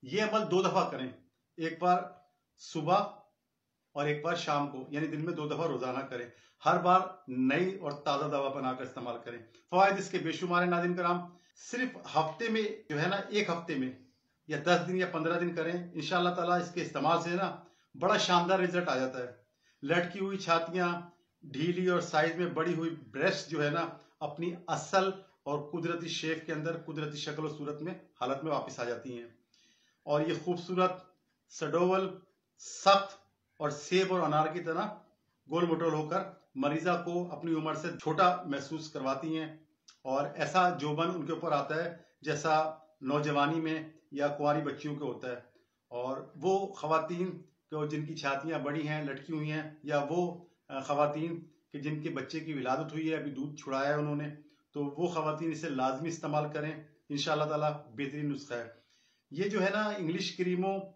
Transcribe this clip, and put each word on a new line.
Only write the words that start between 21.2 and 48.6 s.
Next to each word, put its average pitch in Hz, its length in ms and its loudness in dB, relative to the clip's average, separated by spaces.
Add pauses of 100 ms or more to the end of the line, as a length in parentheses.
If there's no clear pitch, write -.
ढीली 170 460 0
और 175 140 4
साइज 160 340 2
में 170 160 0
बढ़ी 165 200 0
हुई 165 160 0 (220)
ब्रेस्ट 180 380 0
जो 151 120 -2
है 147 100 2
ना 165 140 0 (380)
अपनी 170 300 -4 (160)
असल 190 440 2 (320)
और 147 180 -2
कुदरती 170 460 -4
शेप 160 360 -4
के 170 80 -6
अंदर, 151 260 -2
कुदरती 147 380 -6
शक्ल 156 260 -6
और 156 80 -2
सूरत 147 300 -6
में, 180 180 -8 (160)
हालत 135 280 -2
में 156 80 -2
वापस 131 280 -4
आ 123 60 -2
जाती 120 280 -6
हैं। 117 140 -12 (760)
और 151 180 4
ये 160 120 0
खूबसूरत 180 680 0 (520)
सडोवल 180 560 2 (520)
सख्त - 560 4 (420)
और 147 120 2
सेब 185 400 2
और 180 100 2
अनार 151 280 4
की 170 120 -6
तरह 165 300 -2 (560)
गोल 170 240 2
मटोल 165 220 2
होकर 156 380 -2 (260)
मरीजा 156 400 2
को 175 300 -2
अपनी 165 260 -4
उम्र 156 220 0
से 165 200 -6
छोटा 156 320 4 (200)
महसूस 151 420 -4
करवाती 135 440 -2
हैं। 160 140 -4 (580)
और 135 320 0
ऐसा 180 400 4
जोबन 151 320 0
उनके 160 240 -2
ऊपर 156 200 -2
आता 151 300 0
है 170 60 -4 (340)
जैसा 151 300 2 (500)
नौजवानी 147 580 2
में 160 300 -4 (220)
या 143 160 2
कुंवारी 147 340 2
बच्चियों 147 320 -4
के 147 100 -6
होता 120 240 -6
है। 120 140 -8 (480)
और 123 460 -6
वो 180 180 2 (220)
ख़वातीन 175 500 0 (440)
को 151 160 -2
जिनकी 151 280 -4
छातियाँ 143 480 -2